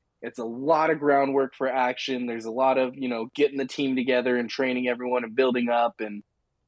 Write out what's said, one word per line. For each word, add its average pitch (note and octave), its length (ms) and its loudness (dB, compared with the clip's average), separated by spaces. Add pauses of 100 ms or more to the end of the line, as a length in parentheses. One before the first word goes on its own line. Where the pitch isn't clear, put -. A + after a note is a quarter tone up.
(220)
It's A#2 180 -12
a A#2+ 60 -6
lot D3+ 440 2
of D3+ 100 0
groundwork C#3 560 2
for C3 120 -2
action. B2+ 580 -2
There's A2+ 200 -6
a A2+ 60 -8
lot C3 260 2
of, C3 180 0
you C3 140 -6
know, A#2 260 -4
getting C#3 220 2
the C3+ 80 -2
team C3+ 300 -2
together B2 420 2
and A#2+ 120 -2
training B2+ 380 -2
everyone B2 360 -2
and A2+ 120 -10
building B2 340 2
up. A#2 300 2
And, G#2 240 -8 (440)